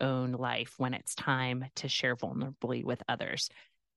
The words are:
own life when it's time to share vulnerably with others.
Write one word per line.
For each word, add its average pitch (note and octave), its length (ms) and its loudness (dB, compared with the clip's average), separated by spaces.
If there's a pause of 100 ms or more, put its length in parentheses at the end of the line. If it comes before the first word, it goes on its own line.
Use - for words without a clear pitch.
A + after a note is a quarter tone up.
own B2+ 320 2
life A#2+ 440 -2
when B2+ 160 2
it's - 220 -4
time B2+ 500 2 (120)
to C#3 120 -4
share B2 260 2
vulnerably B2 720 -2
with B2 240 0
others. - 400 -2 (480)